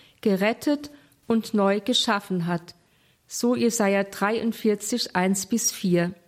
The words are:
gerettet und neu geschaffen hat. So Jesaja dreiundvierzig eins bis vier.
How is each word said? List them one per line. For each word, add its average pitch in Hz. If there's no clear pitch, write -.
gerettet 226
und 226
neu 202
geschaffen 202
hat. 175
So 240
Jesaja 214
dreiundvierzig 214
eins 190
bis -
vier. 175